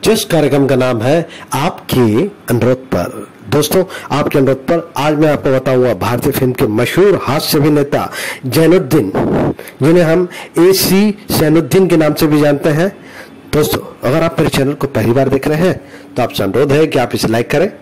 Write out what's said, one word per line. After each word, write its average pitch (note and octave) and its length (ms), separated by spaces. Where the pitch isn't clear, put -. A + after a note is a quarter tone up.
जिस A3 220
कार्यक्रम C#3+ 420
का C3 80
नाम B2+ 260
है D3 260
आपके B2+ 680
अनुरोध B2 360
पर। - 420
दोस्तों, D3+ 340
आपके C#3+ 280
अनुरोध C3 200
पर - 380
आज D3 220
मैं D#3 100
आपको C#3+ 220
बताऊंगा C3 440
भारतीय A#2+ 360
फिल्म B2+ 220
के B2+ 160
मशहूर B2 540
हास्य D#3 360
अभिनेता C#3+ 500
जैनुद्दीन, D3+ 640
जिन्हें E3 220
हम E3+ 240
एसी F#3+ 500
जैनुद्दीन D#3+ 560
के E3 100
नाम D3+ 160
से D#3 140
भी D3+ 140
जानते D3 300
हैं। D#3+ 160
दोस्तों, - 280
अगर C#3+ 200
आप E3 160
मेरे C#3+ 100
चैनल C#3 240
को - 160
पहली A2+ 240
बार C3 160
देख C#3 180
रहे D3+ 120
हैं E3+ 200
तो B2 80
आपसे A2+ 200
अनुरोध A2+ 280
है D3+ 160
कि C#3+ 120
आप A#2+ 160
इसे - 120
लाइक A#2 220
करें F3 220